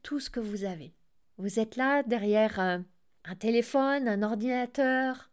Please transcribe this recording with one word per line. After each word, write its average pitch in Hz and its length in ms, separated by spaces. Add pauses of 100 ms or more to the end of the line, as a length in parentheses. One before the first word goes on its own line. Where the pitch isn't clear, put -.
tout 285 180
ce - 100
que 247 100
vous 208 240
avez. 165 300 (440)
Vous 196 220
êtes 220 160
là, 277 280
derrière, 214 560
euh, 180 200 (460)
un 175 100
téléphone, 247 720
un 208 160
ordinateur, 254 1080